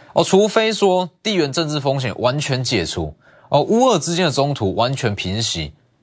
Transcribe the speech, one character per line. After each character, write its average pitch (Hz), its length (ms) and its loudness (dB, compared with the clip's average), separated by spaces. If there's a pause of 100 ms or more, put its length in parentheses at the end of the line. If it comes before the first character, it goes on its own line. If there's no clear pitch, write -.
(140)
哦， - 80 4
除 190 260 4
非 220 260 0
说 185 360 2 (140)
地 214 120 -2
缘 151 180 0
政 160 160 -2
治 151 100 -4
风 139 180 0
险 127 220 -4
完 123 200 2
全 131 240 -2
解 113 200 0
除， 78 320 -6 (340)
哦， 143 120 4
乌 226 240 2
俄 220 140 4
之 165 160 -4
间 180 100 2
的 147 60 2
冲 139 240 0
突 95 180 -2
完 120 220 0
全 113 180 -2
平 98 280 -4
息， 82 320 -6 (300)